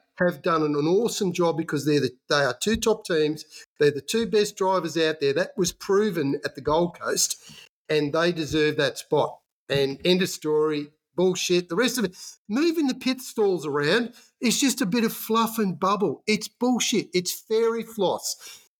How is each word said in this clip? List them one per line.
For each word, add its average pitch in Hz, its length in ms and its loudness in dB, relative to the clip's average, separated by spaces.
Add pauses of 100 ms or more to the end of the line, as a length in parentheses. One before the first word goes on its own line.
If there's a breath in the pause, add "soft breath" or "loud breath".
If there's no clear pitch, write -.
(180)
have 175 240 0
done 165 220 2
an, 147 120 0
an 147 120 2
awesome 190 460 0
job 170 240 0
because 151 280 -2
they're 147 140 4
the, 127 120 0 (180)
they 143 140 2
are 123 160 0
two 220 180 0
top 220 280 0
teams. 156 380 0 (360 loud breath)
They're 147 120 4
the 139 100 -6
two 226 240 -2
best 208 300 0
drivers 180 420 0
out 156 220 0
there. 139 140 0
That 175 240 -2
was 175 160 0
proven 190 720 0
at - 100 -6
the 139 60 -14
Gold 165 360 0
Coast, - 380 -2 (540 loud breath)
and 147 240 0
they 170 180 2
deserve 151 460 0
that 139 200 0
spot. - 400 0 (320)
And 139 360 0
end 180 160 4
of 185 80 0
story, 151 580 0 (280)
bullshit. 180 540 0
The 170 60 -4
rest 247 220 0
of 220 80 0
it, 180 100 -4 (340 loud breath)
moving 311 380 2
the 254 80 0
pit 262 260 -4
stalls 190 460 0
around 156 460 0 (280 loud breath)
is 240 180 2
just 269 220 2
a 240 60 0
bit 226 160 2
of 226 100 0
fluff 226 460 -2
and 185 200 -2
bubble. 190 460 0
It's 214 220 -2
bullshit. - 680 0
It's 180 200 -2
fairy 226 500 0
floss. - 800 -4 (180)